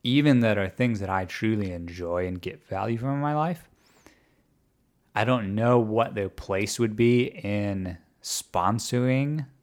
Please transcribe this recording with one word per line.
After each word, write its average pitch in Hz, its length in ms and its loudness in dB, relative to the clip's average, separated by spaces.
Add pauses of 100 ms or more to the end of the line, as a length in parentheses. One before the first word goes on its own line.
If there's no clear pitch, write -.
even 135 380 4
that 110 180 2
are 95 100 0
things 120 300 0
that 95 100 -4
I 95 160 0
truly 104 460 -2
enjoy 87 560 -4
and 90 120 -6
get 90 280 -10
value 107 320 -4
from 135 160 -4
in 143 40 -4
my 147 140 -2
life, 160 340 -4 (1500)
I 104 80 2
don't 113 320 0
know 120 240 4
what 113 340 2
their 98 160 -2
place - 500 -4
would 110 160 0
be 120 280 4 (200)
in 101 540 -4 (240)
sponsoring, 127 1300 0 (160)